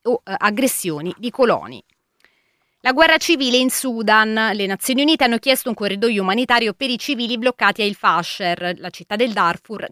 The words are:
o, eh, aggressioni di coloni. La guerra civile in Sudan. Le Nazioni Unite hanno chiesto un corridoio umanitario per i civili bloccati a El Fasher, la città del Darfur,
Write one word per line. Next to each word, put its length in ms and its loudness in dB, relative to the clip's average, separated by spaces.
o, 200 -2
eh, 100 -10
aggressioni 840 -2
di 120 -8
coloni. 540 -2
La 120 0
guerra 260 6
civile 400 2
in 100 2
Sudan. 840 2
Le 120 -4
Nazioni 360 -2
Unite 220 4
hanno 120 2
chiesto 320 0
un 60 -2
corridoio 480 -2
umanitario 500 2
per 160 -4
i 100 -4
civili 380 -4
bloccati 460 0
a 20 0
El 100 -2
Fasher, 840 -2
la 100 -12
città 280 -10
del 180 0
Darfur, 580 -2